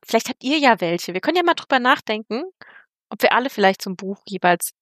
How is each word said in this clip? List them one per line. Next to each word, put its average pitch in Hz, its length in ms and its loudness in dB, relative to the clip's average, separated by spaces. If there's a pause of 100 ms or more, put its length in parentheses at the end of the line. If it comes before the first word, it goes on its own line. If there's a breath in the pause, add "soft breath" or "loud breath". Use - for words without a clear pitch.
vielleicht - 220 0
habt - 160 -12
ihr 285 140 0
ja 254 240 4
welche. 175 320 -2
Wir 185 80 -4
können 330 160 0
ja 349 40 2
mal 339 120 2
drüber - 260 -2
nachdenken, 240 640 -2 (680 loud breath)
ob 208 100 -4
wir 247 100 4
alle 247 180 2
vielleicht 196 320 2
so 202 80 -6
ein 180 60 -8
Buch 196 300 -10
jeweils 180 560 0